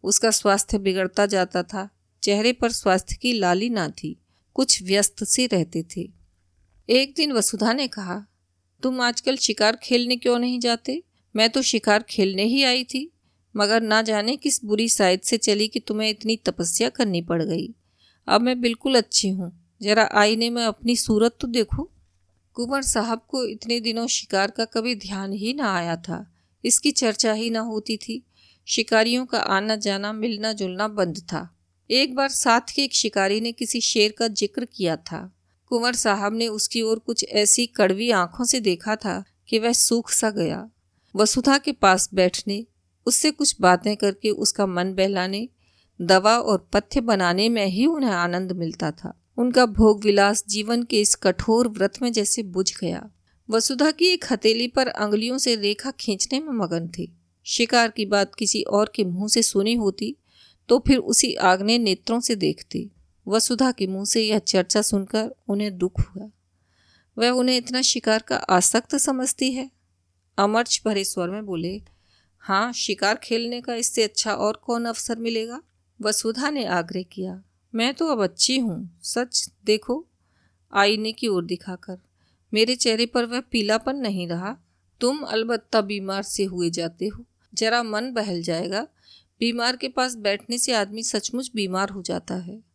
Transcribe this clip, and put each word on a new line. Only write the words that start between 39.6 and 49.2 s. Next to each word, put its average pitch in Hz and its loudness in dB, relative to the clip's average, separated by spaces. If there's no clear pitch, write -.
सूख - 2
सा 220 2
गया। 180 -4
वसुधा 254 4
के 277 -2
पास 185 4
बैठने, 196 0
उससे 302 4
कुछ - -2
बातें 185 4
करके 202 0
उसका - 0
मन 185 -2
बहलाने, 196 -2
दवा 190 6
और 214 0
पथ्य 285 0
बनाने 196 2
में 220 2
ही 196 2
उन्हें 294 2
आनंद 180 -2
मिलता 165 -4
था। - -14